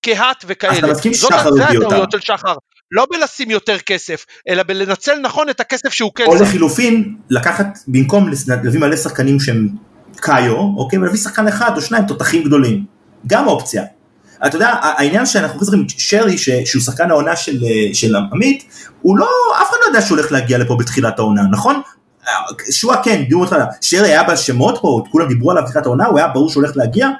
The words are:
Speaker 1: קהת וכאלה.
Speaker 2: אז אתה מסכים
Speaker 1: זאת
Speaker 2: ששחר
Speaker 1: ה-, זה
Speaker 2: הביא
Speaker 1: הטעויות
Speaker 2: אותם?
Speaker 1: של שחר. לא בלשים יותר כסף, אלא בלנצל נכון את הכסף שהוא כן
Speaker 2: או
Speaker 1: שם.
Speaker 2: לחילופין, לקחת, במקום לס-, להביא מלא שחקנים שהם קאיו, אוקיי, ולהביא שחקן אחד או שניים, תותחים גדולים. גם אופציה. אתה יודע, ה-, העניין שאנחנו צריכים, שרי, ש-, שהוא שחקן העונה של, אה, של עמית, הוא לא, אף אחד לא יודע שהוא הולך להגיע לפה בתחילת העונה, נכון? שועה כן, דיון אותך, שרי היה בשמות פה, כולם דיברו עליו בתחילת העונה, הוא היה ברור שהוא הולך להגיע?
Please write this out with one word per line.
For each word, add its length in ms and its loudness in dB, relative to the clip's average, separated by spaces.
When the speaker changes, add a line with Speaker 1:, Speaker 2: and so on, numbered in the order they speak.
Speaker 1:
קהת 440 -2
וכאלה. 260 -2
Speaker 2:
אז 60 2
אתה 140 0
מסכים 220 -2
Speaker 1:
זאת 180 2
Speaker 2:
ששחר 160 2
Speaker 1:
ה-, 40 4
זה 140 4
Speaker 2:
הביא 120 2
Speaker 1:
הטעויות 220 2
Speaker 2:
אותם? 100 -2
Speaker 1:
של 260 -4
שחר. 180 -4
לא 180 2
בלשים 400 -4
יותר 280 -2
כסף, 460 -6
אלא 140 0
בלנצל 600 -2
נכון 260 -2
את 120 -6
הכסף 320 -4
שהוא 220 -2
כן 120 0
Speaker 2:
או 120 6
Speaker 1:
שם. 60 6
Speaker 2:
לחילופין, 720 0
לקחת, 360 0
במקום 400 2
לס-, 200 -4
להביא 320 0
מלא 160 2
שחקנים 440 0
שהם 280 0
קאיו, 400 0
אוקיי, 220 -2
ולהביא 200 0
שחקן 300 -2
אחד 280 -2
או 60 -4
שניים, 220 0
תותחים 400 -2
גדולים. 400 2
גם 200 2
אופציה. 360 -2
אתה 100 -2
יודע, 120 2
ה-, 320 0
העניין 260 0
שאנחנו 340 -2
צריכים, 280 2
שרי, 500 0
ש-, 120 -2
שהוא 180 0
שחקן 280 -2
העונה 260 0
של, 280 -6
אה, 300 0
של 220 0
עמית, 320 0
הוא 160 4
לא, 100 2
אף 80 0
אחד 120 -2
לא 40 4
יודע 200 2
שהוא 120 0
הולך 140 0
להגיע 260 0
לפה 200 0
בתחילת 400 -2
העונה, 240 2
נכון? 280 0
שועה 320 0
כן, 260 0
דיון 120 2
אותך, 160 0
שרי 280 2
היה 140 4
בשמות 600 0
פה, 200 0
כולם 160 2
דיברו 220 0
עליו 120 2
בתחילת 240 -4
העונה, 200 0
הוא 120 2
היה 100 2
ברור 220 0
שהוא 140 0
הולך 120 -4
להגיע? 320 0